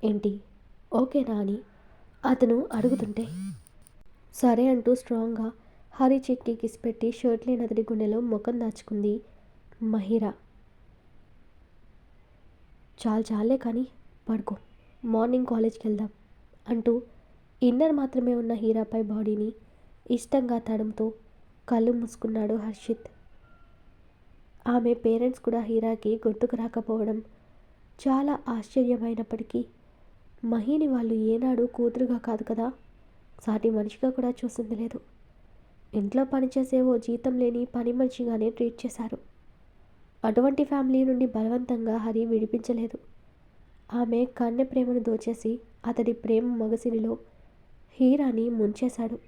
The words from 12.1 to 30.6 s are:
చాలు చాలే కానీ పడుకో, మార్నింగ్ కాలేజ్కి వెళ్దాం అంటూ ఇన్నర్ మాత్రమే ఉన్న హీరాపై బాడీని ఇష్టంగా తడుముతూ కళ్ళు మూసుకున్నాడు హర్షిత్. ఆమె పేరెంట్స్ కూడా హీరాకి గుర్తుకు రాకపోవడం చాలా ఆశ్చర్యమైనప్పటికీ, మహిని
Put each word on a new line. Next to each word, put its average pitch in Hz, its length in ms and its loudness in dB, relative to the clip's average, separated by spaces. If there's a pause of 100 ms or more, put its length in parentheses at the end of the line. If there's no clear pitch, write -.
చాలు 220 160 2 (100)
చాలే 226 240 2
కానీ 254 300 -2 (420)
పడుకో, 220 260 -2 (500)
మార్నింగ్ 240 400 2
కాలేజ్కి 226 420 0
వెళ్దాం 208 220 -2 (600)
అంటూ 233 320 2 (640)
ఇన్నర్ 254 280 4
మాత్రమే 254 440 0
ఉన్న 233 180 -2
హీరాపై 220 480 0
బాడీని 214 520 -2 (580)
ఇష్టంగా 240 480 0
తడుముతూ 220 540 -4 (560)
కళ్ళు 233 220 4
మూసుకున్నాడు 220 640 -2
హర్షిత్. 220 540 -6 (1600)
ఆమె 240 260 4
పేరెంట్స్ 240 480 0
కూడా 233 180 0
హీరాకి 226 560 0
గుర్తుకు 220 400 0
రాకపోవడం 226 640 -2 (880)
చాలా 277 400 2
ఆశ్చర్యమైనప్పటికీ, 233 1160 -2 (800)
మహిని 233 440 0